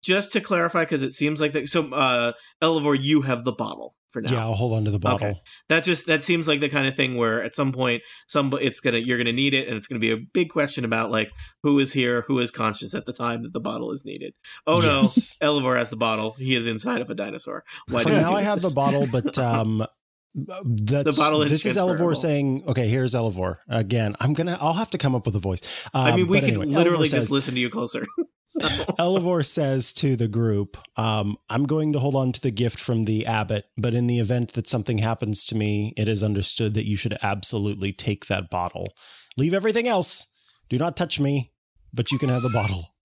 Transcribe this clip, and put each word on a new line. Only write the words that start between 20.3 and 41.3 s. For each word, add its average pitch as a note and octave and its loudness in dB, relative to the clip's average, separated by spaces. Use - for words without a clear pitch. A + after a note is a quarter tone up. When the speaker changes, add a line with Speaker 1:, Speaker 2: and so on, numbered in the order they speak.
Speaker 2:
that's, C#3 -2
Speaker 1:
The D3 2
bottle D3+ 4
is D3 2
Speaker 2:
this D3+ 2
is G#3 2
Speaker 1:
transferable. F3 2
Speaker 2:
Elivor - 2
saying, C#3 0
okay, B2 0
here's B2 2
Elivor. F#2 -2
Again, A2 0
I'm C3+ 2
gonna, E3+ -2
I'll D#3 0
have G#3+ -2
to C#4 -4
come C3+ 2
up A#2+ -2
with G#2 0
a G#2 2
voice. F2+ -2
Speaker 1:
I C3 4
Speaker 2:
Um, - 4
Speaker 1:
mean, F3+ 4
we E3+ 4
Speaker 2:
but C3+ 2
Speaker 1:
could A#2+ 4
Speaker 2:
anyway, G2 0
Speaker 1:
literally D#3+ 4
Speaker 2:
Elivor - 0
Speaker 1:
just A#2+ 2
Speaker 2:
says, - 0
Speaker 1:
listen C3+ 0
to B2 0
you B2 0
closer. A#2+ -6
<laughs> - -8
So. - -4
Speaker 2:
Elivor F3 0
says C3+ 0
to C3+ 2
the A#2 0
group, G#2+ 0
um, G#2+ -2
"I'm C3 0
going D#3 0
to C#3+ 0
hold C3+ 0
on C3 2
to - -6
the C3 0
gift A#2 -2
from A2+ 0
the A2 0
abbot, G#2+ -2
but A2+ -2
in A#2+ 2
the A#2+ 2
event A#2+ 0
that A2+ -4
something A2+ -2
happens A2 -2
to - -2
me, G#2 0
it G#2+ 0
is G#2+ 0
understood G#2+ 0
that G#2+ -2
you G#2 0
should F#2+ -4
absolutely G2+ -2
take - -4
that F#2 -4
bottle. F2 -6
Leave D3+ 2
everything A3 0
else. - 0
Do B2+ 0
not E3 -2
touch F3 -2
me, C#3 0